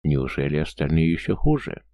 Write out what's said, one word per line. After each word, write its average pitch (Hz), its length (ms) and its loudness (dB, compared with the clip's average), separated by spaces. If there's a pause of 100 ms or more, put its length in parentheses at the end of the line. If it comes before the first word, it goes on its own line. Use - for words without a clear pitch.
Неужели 71 540 0
остальные 78 540 0
ещё - 260 -2
хуже? - 580 0